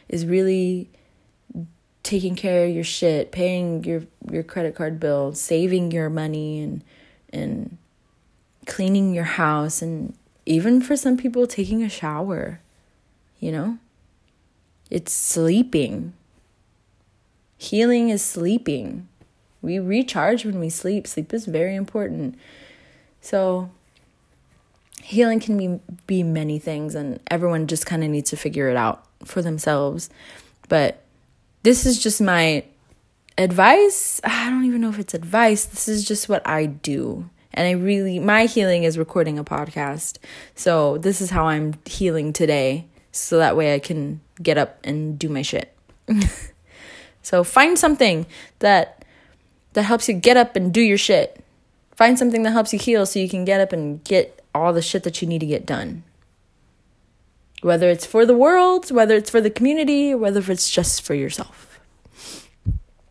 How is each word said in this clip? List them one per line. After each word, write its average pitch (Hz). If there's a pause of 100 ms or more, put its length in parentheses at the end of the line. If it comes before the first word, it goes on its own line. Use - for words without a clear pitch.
is 165
really 185 (1160)
taking 185
care 180
of 175
your 165
shit, 160
paying 175
your, 165 (280)
your 165
credit 165
card 160
bill, 143
saving 175
your 160
money, 156
and, 147 (460)
and - (880)
cleaning 196
your 170
house, 151
and 165 (320)
even 208
for 277
some 254
people, 247
taking 214
a 214
shower, 165 (800)
you 160
know? 190 (1120)
It's -
sleeping. 165 (1500)
Healing 233
is 202
sleeping. 175 (540)
We 175
recharge 214
when 190
we 160
sleep. 185
Sleep -
is 220
very 180
important. 185 (840)
So 185 (1300)
healing 226
can 220
be, 180 (280)
be 185
many 156
things, 151
and 143 (100)
everyone 165
just 160
kinda 160
needs 147
to 151
figure 143
it 123
out 110 (220)
for 185
themselves. 151 (640)
But 151 (600)
this 247
is 254
just 214
my 165 (720)
advice. 208
I 233
don't 254
even 240
know 226
if 208
it's 190
advice. 208
This -
is 208
just 208
what -
I 156
do. 147 (240)
And 175
I 180
really, 190
my 208
healing 185
is 160
recording 160
a 147
podcast. 147 (380)
So 151
this 190
is 185
how 175
I'm 151 (100)
healing 160
today. 147 (260)
So -
that 160
way 151
I 143
can 151 (200)
get 156
up 143
and 151
do 156
my 139
shit. - (320)
<laughs> 220 (1040)
So 180
find 302
something 220 (340)
that, 196 (720)
that 208
helps 220
you 214
get 240
up 240
and 180
do 220
your 202
shit. - (520)
Find 247
something 233
that 220
helps 220
you 208
heal 220
so 196
you 185
can 185
get 196
up 190
and 151
get - (120)
all 165
the 165
shit -
that 165
you 170
need 165
to 160
get 147
done. - (1600)
Whether 175
it's 175
for 226
the 240
world, 359
whether 220
it's 214
for 226
the 214
community, 285
whether 202
it's 180
just -
for -
yourself. - (1300)